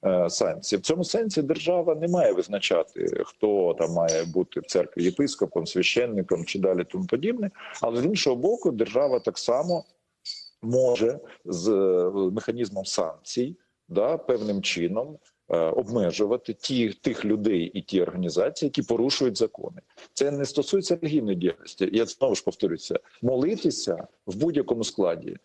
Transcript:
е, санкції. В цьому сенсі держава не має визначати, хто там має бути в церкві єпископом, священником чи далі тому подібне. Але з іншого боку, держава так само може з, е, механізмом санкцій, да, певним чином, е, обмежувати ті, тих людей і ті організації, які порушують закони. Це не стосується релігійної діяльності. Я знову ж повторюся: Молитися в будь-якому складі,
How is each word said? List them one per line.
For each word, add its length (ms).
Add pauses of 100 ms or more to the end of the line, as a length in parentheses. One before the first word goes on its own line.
е, 240
санкції. 500
В 20
цьому 220
сенсі 380
держава 540
не 120
має 260
визначати, 920
хто 540
там 120
має 340
бути 340
в 60
церкві 380
єпископом, 640
священником 800
чи 140
далі 240
тому 220
подібне. 460 (300)
Але 200
з 40
іншого 300
боку, 360
держава 480
так 180
само 460 (800)
може 580 (260)
з, 220
е, 440 (200)
механізмом 540
санкцій, 720 (340)
да, 280
певним 440
чином, 560 (340)
е, 60
обмежувати 960
ті, 360
тих 360
людей 380
і 180
ті 200
організації, 640
які 140
порушують 560
закони. 440 (320)
Це 180
не 140
стосується 560
релігійної 360
діяльності. 560
Я 120
знову 300
ж 80
повторюся: 560 (220)
Молитися 840 (180)
в 100
будь-якому 480
складі, 600